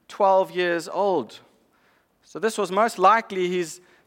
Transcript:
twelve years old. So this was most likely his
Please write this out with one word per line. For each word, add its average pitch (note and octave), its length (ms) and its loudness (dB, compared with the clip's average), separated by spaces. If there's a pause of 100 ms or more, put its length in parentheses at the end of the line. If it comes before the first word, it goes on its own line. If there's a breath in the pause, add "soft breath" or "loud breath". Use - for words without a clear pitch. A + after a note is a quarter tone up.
twelve F#3+ 420 2
years F3 380 -2
old. F3+ 500 -2 (840)
So - 140 -20
this G#3+ 200 -4
was G3 120 -4
most G#3 300 0
likely F#3+ 480 2
his F3 320 -6 (280 soft breath)